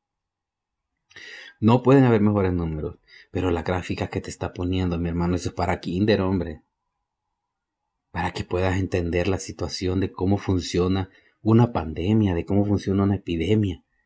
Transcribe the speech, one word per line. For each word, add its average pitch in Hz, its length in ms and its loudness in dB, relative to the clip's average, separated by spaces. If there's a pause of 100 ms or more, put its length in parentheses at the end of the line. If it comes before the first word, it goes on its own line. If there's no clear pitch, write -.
(1600)
No 117 240 4
pueden 135 220 6
haber 117 160 4
mejores 101 320 2
números. 78 460 -4 (320)
Pero 92 200 -2
las 85 140 -2
gráficas 92 440 -4
que 95 140 -6
te - 80 -12
está - 240 -8
poniendo, 90 440 -2
mi 85 120 -2
hermano, 87 260 0
eso - 140 -4
es - 40 -20
para 87 260 -2
kinder, 98 420 0
hombre. 87 400 -4 (1500)
Para 87 220 -6
que - 120 -8
puedas 92 340 0
entender 87 500 0
la 95 100 -2
situación 90 600 -4
de 95 100 -2
cómo 98 280 0
funciona 92 720 -2 (320)
una 113 300 4
pandemia, 87 600 0
de 85 120 -4
cómo 101 180 0
funciona 98 380 0
una 98 140 2
epidemia, 92 680 -2 (220)